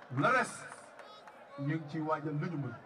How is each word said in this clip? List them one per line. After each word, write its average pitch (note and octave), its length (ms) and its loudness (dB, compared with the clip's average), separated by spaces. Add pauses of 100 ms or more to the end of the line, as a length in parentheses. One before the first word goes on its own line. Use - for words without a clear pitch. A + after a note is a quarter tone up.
(200)
Le - 160 8
reste, - 320 0 (880)
ñu C#3+ 180 0
ngi D3+ 120 -8
ciy D#3+ 120 -4
waajal D3+ 320 0
lu D#3 160 0
ñu D#3+ 80 -2
mën. A#2+ 180 -2 (120)